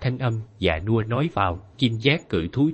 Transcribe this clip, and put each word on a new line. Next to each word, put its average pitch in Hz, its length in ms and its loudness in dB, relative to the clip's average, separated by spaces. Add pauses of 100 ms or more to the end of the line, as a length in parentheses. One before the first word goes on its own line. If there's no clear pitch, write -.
thanh 123 180 -2
âm 117 220 -2 (180)
già 82 200 2
nua 110 240 0
nói 127 320 -2
vào, 87 320 -2 (120)
kim 120 220 2
giác 135 280 0
cự 87 240 -2
thú 147 220 2